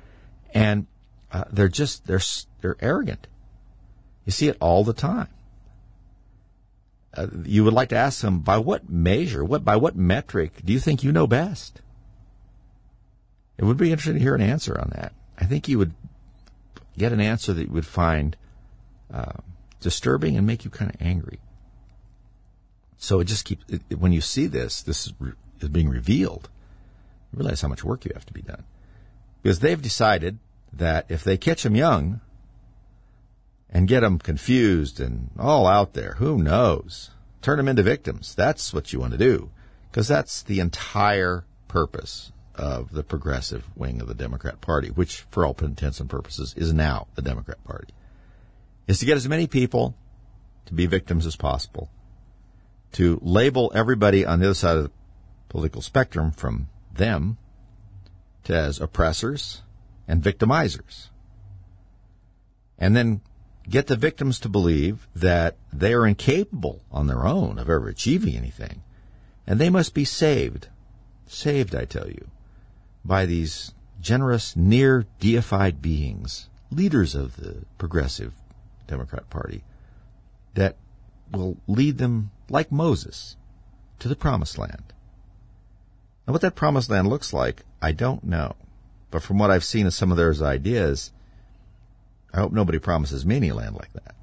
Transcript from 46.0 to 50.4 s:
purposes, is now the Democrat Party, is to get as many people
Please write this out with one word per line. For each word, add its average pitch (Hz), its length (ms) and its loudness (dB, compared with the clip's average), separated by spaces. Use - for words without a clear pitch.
purposes, - 460 -10
is 82 160 -2
now 76 440 0
the - 60 -8
Democrat 62 440 -8
Party, - 280 -14
is 98 120 4
to 120 60 -2
get 147 120 4
as 127 100 -2
many 160 180 0
people 123 480 0